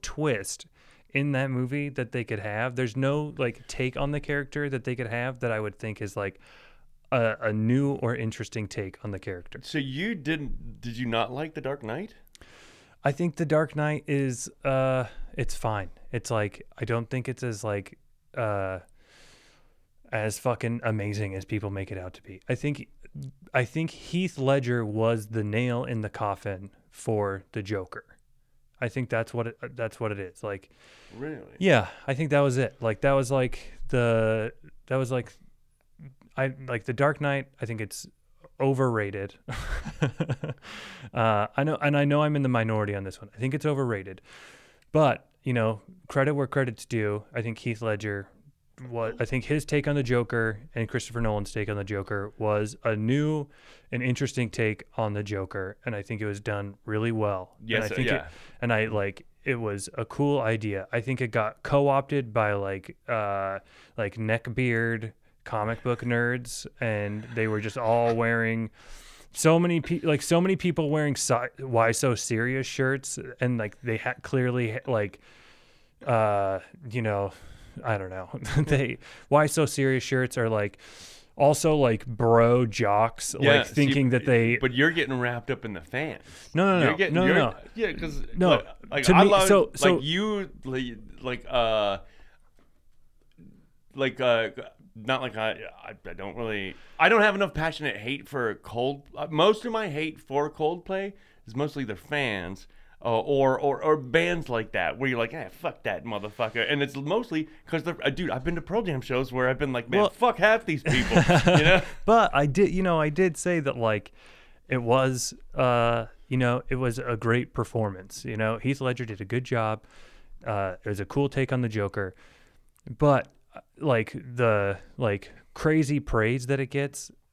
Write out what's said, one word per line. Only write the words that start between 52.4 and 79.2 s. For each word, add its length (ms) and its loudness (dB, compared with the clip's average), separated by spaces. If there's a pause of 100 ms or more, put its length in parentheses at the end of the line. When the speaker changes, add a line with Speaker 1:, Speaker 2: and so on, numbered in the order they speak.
Speaker 1:
a 100 2
new 520 0 (440)
and 120 -4
interesting 480 -2
take 340 -2 (120)
on 180 -2
the 80 -4
Joker, 640 -6
and 100 -4
I 60 -6
think 180 -6
it 60 -4
was 140 -6
done 340 -4 (100)
really 280 -2
well. 480 -2
And 100 -8
Speaker 2:
Yes, 140 2
Speaker 1:
I 20 -4
Speaker 2:
uh, 100 -4
Speaker 1:
think 120 0
Speaker 2:
yeah. 80 2
Speaker 1:
it, 80 -4 (360)
and 120 0
I, 140 2
like, 380 -2 (200)
it 120 0
was 400 -4
a 80 -4
cool 360 0
idea. 520 -2
I 80 0
think 220 -2
it 60 -2
got 340 -2
co-opted 720 2
by, 180 4
like, 440 -4 (120)
uh, 520 -2 (360)
like, 200 -4
neckbeard 960 0 (320)
comic 380 -2
book 200 -2
nerds, 640 -2 (140)
and 540 -4
they 140 0
were 140 0
just 160 -6
all 360 4
wearing 540 0 (640)
so 260 6
many 220 4
pe-, 200 -2
like, 220 2
so 180 4
many 160 2
people 340 0
wearing 260 2
si-, 180 0 (260)
Why 320 4
So 220 2
Serious 520 -2
shirts, 520 -2 (220)
and, 180 2
like, 240 -6
they 160 -2
ha-, 240 -4
clearly, 640 0
like, 340 0 (840)
uh, 520 2 (320)
you 120 -2
know, 300 0 (520)
I 140 0
don't 120 -8
know. 180 -10 (180)
<laughs> 180 0
They, 340 0 (300)